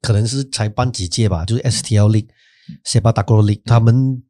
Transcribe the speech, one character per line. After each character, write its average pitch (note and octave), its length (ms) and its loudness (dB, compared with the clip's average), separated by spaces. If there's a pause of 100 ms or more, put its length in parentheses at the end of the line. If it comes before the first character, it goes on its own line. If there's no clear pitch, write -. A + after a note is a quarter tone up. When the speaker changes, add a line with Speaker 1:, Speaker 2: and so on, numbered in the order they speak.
Speaker 1:
可 A2+ 140 0
能 A2 120 0
是 C3+ 180 -6
才 A#2 220 -6
办 B2 240 -2
几 G2 160 -8
届 A2 220 -2
吧， F2 160 -2
就 A2 120 -4
是 - 60 -4
S - 200 -2
T G#2+ 160 -2
L G#2 100 4
League、 G#2+ 200 0 (420)
Speaker 2:
嗯。 - 160 -18
Speaker 1:
Sepak A2+ 260 0
Takraw G#2+ 300 2
League， G#2 160 0
Speaker 2:
嗯。 - 80 -20
Speaker 1:
他 A#2 140 4
们 B2+ 500 2